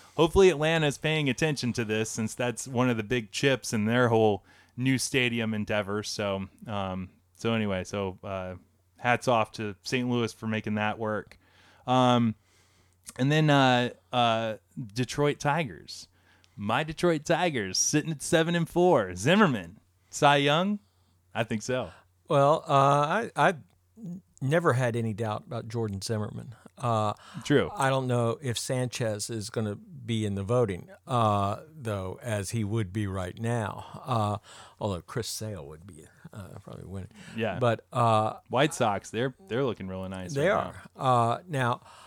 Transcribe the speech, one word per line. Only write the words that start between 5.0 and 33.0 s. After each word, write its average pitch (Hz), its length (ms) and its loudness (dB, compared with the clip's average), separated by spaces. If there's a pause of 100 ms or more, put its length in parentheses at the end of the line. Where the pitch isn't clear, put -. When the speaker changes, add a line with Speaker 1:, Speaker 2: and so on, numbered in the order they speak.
Speaker 1:
endeavor. 104 500 -2
So, 98 420 -4 (220)
um, 95 420 -6 (260)
so 113 180 -2
anyway, 101 300 -2
so, 98 400 -6
uh, 92 320 -8 (420)
hats 123 300 0
off 113 260 4
to 104 300 -6
Saint 123 260 -2
Louis 120 240 0
for 113 140 -10
making 107 280 -2
that 107 220 0
work. 107 400 -6 (480)
Um, 123 500 4 (840)
and 135 120 2
then, 156 180 4
uh, 127 400 4 (240)
uh, 113 420 2 (380)
Detroit 139 460 -2
Tigers. 143 680 -4 (500)
My 113 260 -2
Detroit 160 420 0
Tigers 147 520 0
sitting 151 340 0
at 147 100 -8
seven 165 340 2
and 170 120 0
four. 147 480 2
Zimmerman, 120 640 2 (300)
Cy 143 280 4
Young? 165 420 2 (540)
I 113 100 -2
think 113 200 -2
so. 123 260 -4 (400)
Speaker 2:
Well, 143 360 6
uh, 156 60 -4 (640)
I, 151 140 4
I 196 40 2 (880)
never 151 320 2
had 123 220 0
any 113 180 -2
doubt 107 320 -4
about 117 220 -10
Jordan 110 340 -4
Zimmerman. 113 540 -6 (220)
Uh, 110 360 0 (300)
Speaker 1:
True. 117 320 4
Speaker 2:
I 135 140 2
don't 135 180 0
know 120 340 0
if 123 160 -4
Sanchez 123 720 -4
is 110 200 -8
gonna 107 260 -4
be 117 500 -6
in 101 100 -2
the 98 80 -4
voting, 104 460 0 (180)
uh, 104 500 0 (180)
though, 101 480 -6
as 104 280 -4
he 113 120 -2
would 101 300 -2
be 104 140 -2